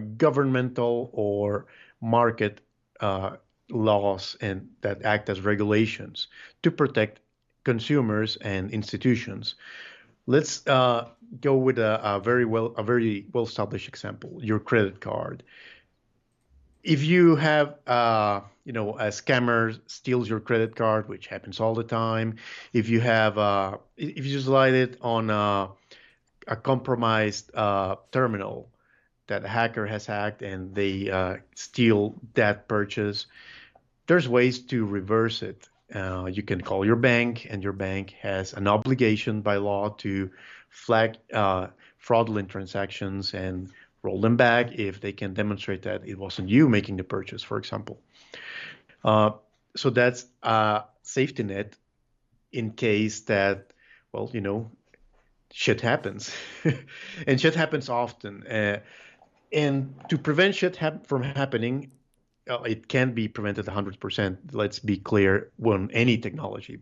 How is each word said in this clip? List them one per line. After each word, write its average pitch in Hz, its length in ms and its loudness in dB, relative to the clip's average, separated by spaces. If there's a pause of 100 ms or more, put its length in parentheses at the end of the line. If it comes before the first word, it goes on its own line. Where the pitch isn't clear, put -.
(160)
governmental 127 960 0
or 104 540 -2 (340)
market, 113 600 2 (380)
uh, 98 380 -2 (340)
laws 101 720 0
and 95 260 -6 (140)
that 101 240 -6
act 107 240 0
as 95 140 -4
regulations 104 840 0 (340)
to 165 80 4
protect 131 500 0 (440)
consumers 113 720 0
and 98 340 -4
institutions. 110 840 -2 (720)
Let's, 147 400 0
uh, 123 440 2 (320)
go 139 160 2
with 131 200 2
a, 110 240 2
a 101 160 0
very 120 280 2
well, 113 320 -2
a 113 40 -4
very 113 480 0
well-established 110 560 -4
example, - 560 -14
your 110 160 0
credit 101 440 0
card. - 400 -8 (1400)
If 151 220 2
you 170 320 8
have, 151 380 2 (120)
uh, 113 540 2 (240)
you 135 80 -12
know, 107 240 -4
a 107 120 -2
scammer 117 800 2
steals 123 440 -4
your 110 100 -2
credit 110 340 0
card, 110 320 0
which 101 200 -14
happens 101 340 -12
all 113 140 0
the 117 100 -4
time, 113 520 -2 (360)
if 113 160 2
you 113 120 4
have, 110 360 4
uh, 101 400 2 (220)
if 143 260 -8
you 139 160 -2
slide 135 320 6
it 127 300 2
on 113 260 0
a, 104 400 2 (800)
a 113 100 -4
compromised, 117 960 0
uh, 98 420 0 (160)
terminal 110 580 -4 (560)
that 101 180 -4
a 98 40 -8
hacker 113 380 -2
has 107 200 -8
hacked 104 340 -6
and 95 340 -10
they, 98 360 -2
uh, 95 260 0 (180)
steal 110 600 2 (180)
that 104 340 2
purchase, 104 600 -2 (800)
there's 165 200 4
ways 123 340 4
to 117 260 -2
reverse 107 560 0
it. 98 260 -12 (260)
Uh, 92 380 -6
you 101 100 -6
can 95 200 -4
call 98 240 -2
your 117 100 6
bank, 120 540 2
and 98 120 -6
your 98 120 -4
bank 95 480 -6
has 95 320 -6
an 98 120 -2
obligation 107 760 2
by 104 140 0
law 101 340 0
to 98 400 -6 (400)
flag, 113 480 2 (160)
uh, 95 320 0 (320)
fraudulent 113 500 0
transactions 98 840 -8
and 92 360 -8 (320)
roll 95 160 -4
them 113 180 4
back 120 360 4
if 98 280 -4
they 101 120 -6
can 98 220 -8
demonstrate 104 480 -4
that 98 240 -8
it 98 120 -12
wasn't 95 300 -8
you 131 220 8
making 101 260 2
the 92 80 -6
purchase, - 380 -8
for 110 160 -6
example. 107 420 -10 (1040)
Uh, 107 280 6 (440)
so 139 140 0
that's 123 340 2 (180)
a 107 420 2 (180)
safety 120 400 -2
net 101 340 -8 (760)
in 113 180 -6
case 107 500 0
that, 98 520 0 (400)
well, 107 200 -8
you 117 80 -6
know, 107 300 -4 (800)
shit - 280 0
happens. 104 520 -4 (320)
<laughs> - 640 -6
And 135 140 2
shit 160 140 4
happens 156 340 -2
often. 117 580 -6
Uh, 104 340 -2 (720)
and 139 420 0 (140)
to 160 100 0
prevent 180 360 2
shit 180 220 -2
hap-, 156 300 -4
from 131 160 -2
happening, 131 680 -4 (580)
uh, 120 140 -4
it 113 260 -6
can't 127 260 2
be 110 140 -2
prevented 104 400 -4
a - 20 -8
hundred 98 300 -4
percent. 98 540 -4
Let's 104 240 -2
be 101 180 -2
clear 98 540 2 (120)
on 104 300 2
any 117 240 4
technology. - 640 -10